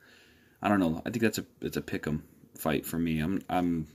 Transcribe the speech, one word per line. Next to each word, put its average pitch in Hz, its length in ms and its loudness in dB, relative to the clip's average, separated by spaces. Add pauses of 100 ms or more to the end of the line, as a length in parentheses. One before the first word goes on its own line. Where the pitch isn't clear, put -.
(600)
I - 60 0
don't 101 140 4
know. 80 240 2
I - 60 -2
think 113 100 -2
that's 107 160 4
a, 92 80 -6 (160)
it's - 160 -6
a 76 40 -2
pick - 240 -6
'em 78 180 -2 (340)
fight - 280 0
for 82 120 -4
me. 82 220 0
I'm, 87 300 0
I'm, 85 460 0